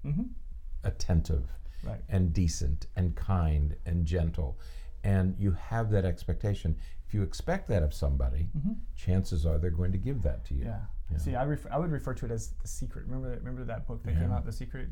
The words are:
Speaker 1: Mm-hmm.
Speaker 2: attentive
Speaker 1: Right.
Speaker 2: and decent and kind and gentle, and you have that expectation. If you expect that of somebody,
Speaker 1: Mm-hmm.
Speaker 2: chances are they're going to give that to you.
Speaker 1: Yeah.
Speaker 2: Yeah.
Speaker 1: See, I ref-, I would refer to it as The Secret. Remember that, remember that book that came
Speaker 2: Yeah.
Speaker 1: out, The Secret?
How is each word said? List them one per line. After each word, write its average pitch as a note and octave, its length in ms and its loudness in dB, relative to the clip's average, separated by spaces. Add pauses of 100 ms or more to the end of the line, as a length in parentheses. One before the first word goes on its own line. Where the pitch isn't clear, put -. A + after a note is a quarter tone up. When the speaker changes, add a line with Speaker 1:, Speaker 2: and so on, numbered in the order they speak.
Speaker 1:
Mm-hmm. D#3 180 0 (600)
Speaker 2:
attentive D#2+ 640 2 (320)
Speaker 1:
Right. A2 240 -4
Speaker 2:
and F#2 240 4
decent D#2 640 2
and F2+ 220 2
kind D#2 580 2 (100)
and E2+ 200 2
gentle, E2 520 0 (460)
and F#2+ 340 4
you G2+ 140 2
have A2 400 -2
that G2 140 4
expectation. F2+ 720 0 (280)
If - 80 -4
you G#2 80 2
expect E3+ 460 -2
that F2+ 160 4
of D2 100 2
somebody, C#2 540 2 (100)
Speaker 1:
Mm-hmm. F3+ 160 0 (220)
Speaker 2:
chances F2+ 500 2
are D#2+ 120 4
they're E2+ 140 2
going F2 200 2
to G2 60 0
give A#2 240 0
that C2+ 240 0
to - 80 -4
you. B1 100 0
Speaker 1:
Yeah. A2 160 -2 (320)
Speaker 2:
Yeah. D2+ 60 0
Speaker 1:
See, B2 180 0
I B2+ 80 2
ref-, D3 260 0
I C3 80 -2
would E3+ 140 0
refer C3 220 -2
to B2+ 120 -4
it A#2 60 -4
as A2+ 180 -4 (120)
The - 80 -4
Secret. - 380 -4
Remember B2+ 220 -4
that, A#2+ 100 -4
remember B2 260 -6
that A2+ 220 -4
book A#2+ 160 -4
that D#2+ 100 0
came E2+ 160 4
Speaker 2:
Yeah. G2+ 80 2
Speaker 1:
out, - 80 -2
The G#2+ 80 -4
Secret? B2 380 -6